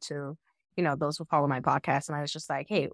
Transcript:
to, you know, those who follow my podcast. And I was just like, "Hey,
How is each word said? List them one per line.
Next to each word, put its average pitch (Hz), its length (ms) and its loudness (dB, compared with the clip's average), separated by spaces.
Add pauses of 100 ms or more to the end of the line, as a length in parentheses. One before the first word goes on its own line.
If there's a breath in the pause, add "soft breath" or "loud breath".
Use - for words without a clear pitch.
to, 143 340 -8 (360)
you 180 80 0
know, 147 140 2
those 147 220 -2
who 160 80 -10
follow 147 200 4
my 131 140 2
podcast. 139 480 2
And 151 80 -4
I 147 60 -4
was 143 100 -6
just - 160 -10
like, 143 220 -4
"Hey, 170 240 2